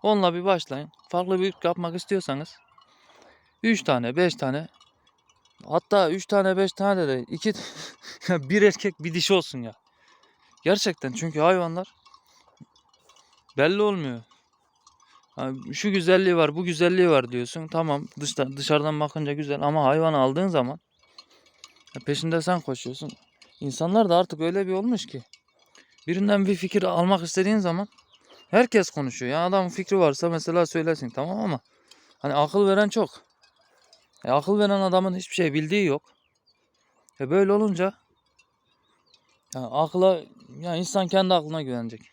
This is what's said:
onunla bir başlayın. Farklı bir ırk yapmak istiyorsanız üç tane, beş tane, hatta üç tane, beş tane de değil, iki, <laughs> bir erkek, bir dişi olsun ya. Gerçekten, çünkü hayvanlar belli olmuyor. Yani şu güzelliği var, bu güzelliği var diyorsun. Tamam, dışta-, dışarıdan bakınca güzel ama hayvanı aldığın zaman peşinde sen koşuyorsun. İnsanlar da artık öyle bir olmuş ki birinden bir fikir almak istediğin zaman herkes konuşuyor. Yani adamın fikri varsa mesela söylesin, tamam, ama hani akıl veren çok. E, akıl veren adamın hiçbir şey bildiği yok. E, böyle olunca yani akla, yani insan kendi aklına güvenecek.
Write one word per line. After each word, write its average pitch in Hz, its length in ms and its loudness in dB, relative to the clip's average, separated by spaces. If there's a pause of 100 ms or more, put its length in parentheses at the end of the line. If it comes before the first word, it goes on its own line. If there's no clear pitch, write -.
onunla 196 320 2
bir 175 100 -6
başlayın. 156 460 -2 (180)
Farklı 180 320 0
bir 190 80 0
ırk - 160 -8
yapmak 175 320 -2
istiyorsanız 160 600 -6 (1040)
üç 220 200 2
tane, 127 340 0
beş 175 180 2
tane, 143 340 -4 (1000)
hatta 175 420 2
üç 185 160 -6
tane, 190 300 2
beş 190 160 0
tane 196 300 0
de 147 60 0
değil, 127 200 -4
iki, 202 240 -4 (760)
<laughs> - 0 -
bir 175 340 2
erkek, 196 380 2
bir 160 140 -8
dişi 180 200 2
olsun 143 280 -2
ya. 110 100 -12 (920)
Gerçekten, 170 480 0
çünkü 151 280 -6
hayvanlar 175 540 0 (1600)
belli 175 260 2
olmuyor. 151 400 -2 (1160)
Yani 131 360 -10
şu 202 160 -2
güzelliği 185 460 4
var, 151 180 2
bu 175 100 -4
güzelliği 175 460 2
var 123 220 2
diyorsun. 127 360 -6
Tamam, 151 400 -2 (120)
dışta-, 139 360 -4
dışarıdan 151 440 0
bakınca 147 320 -4
güzel 143 300 -4
ama 147 220 2
hayvanı 156 340 4
aldığın 139 300 2
zaman 143 320 -2 (1300)
peşinde 160 360 -2
sen 175 180 0
koşuyorsun. 131 500 -10 (500)
İnsanlar 170 480 0
da 170 80 4
artık 175 240 0
öyle 180 260 -2
bir 185 60 -4
olmuş 214 340 -2
ki 131 160 -14 (840)
birinden 196 400 2
bir 202 80 2
fikir 185 280 -2
almak 180 400 2
istediğin 190 360 0
zaman 180 300 -2 (640)
herkes 214 400 4
konuşuyor. 127 420 -6
Yani 165 120 0
adamın 185 240 2
fikri 190 300 -2
varsa 165 300 2
mesela 170 380 0
söylesin, 156 440 -2
tamam, 170 280 -6
ama 185 220 -4 (580)
hani 143 160 -4
akıl 151 320 2
veren 202 220 4
çok. 196 220 0 (1120)
E, 120 60 -4
akıl 147 280 2
veren 202 220 2
adamın 185 360 0
hiçbir - 180 -12
şey 160 180 0
bildiği 156 320 0
yok. 147 180 0 (1160)
E, 135 100 -6
böyle 196 220 4
olunca 196 420 0 (1600)
yani 127 120 -10
akla, 160 540 2 (400)
yani 170 180 -6
insan 185 300 -2
kendi 185 260 2
aklına 156 280 -2
güvenecek. 117 380 -8 (120)